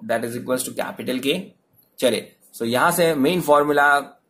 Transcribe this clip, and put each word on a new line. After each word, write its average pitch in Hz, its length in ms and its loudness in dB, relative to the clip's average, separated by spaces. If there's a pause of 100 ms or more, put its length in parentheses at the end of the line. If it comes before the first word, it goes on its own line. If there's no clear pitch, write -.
that 117 140 -2
is 120 180 -8
equals 127 280 -4
to 117 120 -12
capital 127 460 -6
K। 165 120 0 (600)
चलिए, 110 360 -2 (200)
so 117 100 -6
यहाँ 123 260 2
से 165 240 2
मेन 156 260 2
फॉर्मूला 147 580 4 (300)